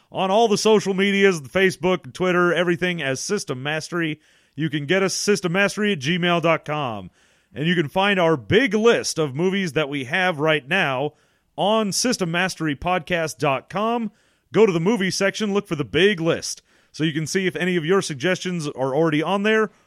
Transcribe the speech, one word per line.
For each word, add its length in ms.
on 200
all 160
the 100
social 380
medias, 460
Facebook, 720
Twitter, 380
everything 520
as 160
System 420
Mastery. 580
You 160
can 160
get 160
us 100
system 380
mastery 420
at 60
gmail 420
dot 240
com. 460
And 100
you 80
can 160
find 300
our 180
big 380
list 420
of 160
movies 400
that 160
we 140
have 360
right 280
now 460
on 340
system 380
mastery 460
podcast 640
dot 300
com. 420
Go 140
to 40
the 80
movie 300
section, 420
look 160
for 80
the 100
big 340
list. 420
So 120
you 100
can 120
see 220
if 80
any 200
of 100
your 180
suggestions 640
are 280
already 280
on 200
there, 280